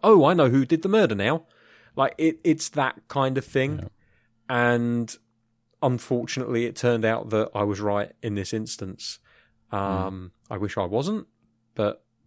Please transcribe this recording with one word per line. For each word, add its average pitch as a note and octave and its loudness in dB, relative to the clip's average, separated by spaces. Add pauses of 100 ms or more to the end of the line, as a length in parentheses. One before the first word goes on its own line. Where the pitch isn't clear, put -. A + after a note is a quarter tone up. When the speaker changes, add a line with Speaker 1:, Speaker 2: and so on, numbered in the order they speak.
Speaker 1:
"Oh, G3 8
I E3 6
know D3 4
who C3 4
did D#3+ 0
the F#3+ -2
murder G3 2
now." A#2+ 0 (500)
Like, C3+ 0
it, D#3+ 0
it's D#3 0
that C3+ -2
kind C3 0
of B2+ -6
thing. C3 -2
Speaker 2:
Yeah. - -10 (840)
Speaker 1:
And A#2+ -2 (640)
unfortunately, B2 -2
it A#2 -8
turned A#2 0
out A2+ -2
that G#2+ 0
I G#2 0
was G2+ -2
right G2+ -2 (100)
in G#2 -6
this G2 -6
instance. A2 -10 (520)
Um, F#2+ -6 (160)
Speaker 2:
Mm. - -8
Speaker 1:
I G2+ -8
wish G2+ -6
I G2 -2
wasn't, C#3+ -4 (480)
but G#2+ -4 (240)